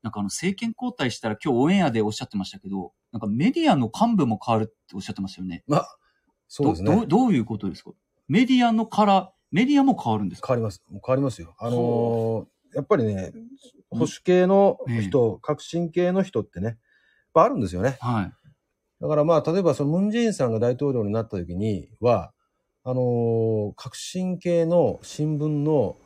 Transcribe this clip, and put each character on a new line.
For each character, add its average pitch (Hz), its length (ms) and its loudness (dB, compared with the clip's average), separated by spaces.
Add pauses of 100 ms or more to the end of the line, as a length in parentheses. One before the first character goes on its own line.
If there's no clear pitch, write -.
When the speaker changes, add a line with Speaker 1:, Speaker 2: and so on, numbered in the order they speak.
Speaker 1:
な 113 80 -8
ん - 20 -16
か、 104 60 -10
あ 104 60 -4
の、 - 20 -4
政 190 320 -4
権 233 180 -6
交 247 220 -6
代 123 140 -2
し - 80 -14
た - 80 -4
ら、 214 140 -4
今 139 120 0
日 - 40 2
オ 135 80 4
ン 185 100 4
エ 190 80 4
ア 131 80 0
で 113 100 0
お 104 60 0
っ - 20 -2
し 107 100 -10
ゃ 127 40 -8
っ - 40 -16
て - 80 -8
ま 98 80 -2
し - 60 -12
た 98 80 -20
け 98 100 -16
ど、 95 240 -8 (200)
な 107 60 -8
ん - 20 -6
か、 104 80 -4
メ 143 240 2
デ 349 80 -2
ィ 311 100 4
ア 175 60 4
の 123 100 0
幹 233 300 0
部 156 100 4
も 110 180 -2
変 120 80 0
わ 110 80 2
る 110 40 0
っ - 20 -6
て - 300 -20
お - 20 -8
っ - 20 -8
し - 80 -14
ゃ 107 40 -10
っ - 20 -8
て 101 60 -12
ま 95 80 -6
し - 80 -14
た 90 60 -12
よ 92 40 -8
ね。 85 220 -10
Speaker 2:
ま 147 80 2
あ、 - 200 -2 (520)
そ - 160 -4
う - 60 4
で - 40 0
す 85 80 -6
ね。 104 100 2
Speaker 1:
ど-、 214 100 6
ど-、 - 40 -6
ど 220 220 4
う 202 40 4
い 139 60 2
う 107 60 0
こ 110 120 -6
と 95 140 -4
で 78 60 -12
す - 80 -20
か？ - 80 -20 (340)
メ 226 200 2
デ 254 80 4
ィ 247 120 4
ア 226 60 4
の 220 140 0
か 214 180 2
ら、 196 280 4 (200)
メ 190 120 4
デ 294 100 2
ィ 277 60 6
ア 269 40 4
も 269 120 4
変 113 160 -2
わ 107 60 0
る 104 60 -2
ん 92 40 -4
で 87 60 -8
す - 80 -16
か？ - 60 -12
Speaker 2:
変 131 60 2
わ 120 40 0
り 113 60 -2
ま 104 80 -4
す。 - 180 -20
変 101 160 -14
わ 131 100 2
り 139 60 0
ま 139 80 0
す 98 100 -14
よ。 82 200 -18
あ 117 100 -4
の - 0 -
ー、 120 60 0
Speaker 1:
ほ 117 720 0 (260)
う。 - 40 -6
Speaker 2:
や 139 60 -4
っ - 40 -10
ぱ - 100 2
り 120 80 2
ね、 185 280 -4
Speaker 1:
う - 60 -20
ん。 233 100 -20 (420)
Speaker 2:
保 - 80 -6
守 156 140 0 (120)
系 180 220 4
の 98 320 4 (240)
人、 113 320 2
Speaker 1:
え - 20 -12
え。 - 40 -20
Speaker 2:
革 151 200 -6
新 170 300 -6
系 175 200 0
の 190 140 0
人 123 160 -4
っ 101 40 -6
て - 140 -16
ね、 95 80 -4
や 117 60 -4
っ 113 40 -14 (560)
ぱ 160 120 6
あ 233 40 4
る 269 100 -2
ん - 20 -4
で 95 80 -2
す 87 80 -6
よ 90 60 -2
ね。 127 180 0
Speaker 1:
は 120 220 -2
い。 - 100 -8 (680)
Speaker 2:
だ 151 60 -4
か 151 80 0
ら、 147 80 2
ま 156 200 4
あ、 160 80 -2
例 185 60 0
え 196 40 0
ば、 160 120 2
そ 143 100 -2
の、 143 60 0
ム 185 160 0
ン・ 208 40 0
ジ 226 80 -2
ェ 240 40 0
イ 233 60 2
ン 202 40 -2
さ 135 140 -2
ん 113 60 0
が 110 80 -2
大 123 160 0
統 143 160 -2
領 120 100 -2
に 101 100 -2
な 110 120 -2
っ 107 40 -14
た 104 80 -8
時 87 200 -6
に 101 320 -4 (120)
は、 110 320 0 (520)
あ 127 100 -6
の 127 60 -2
ー、 113 760 0
革 - 200 -16
新 185 420 -6
系 170 260 0
の 160 380 2
新 151 360 -4
聞 151 100 -2
の 147 580 0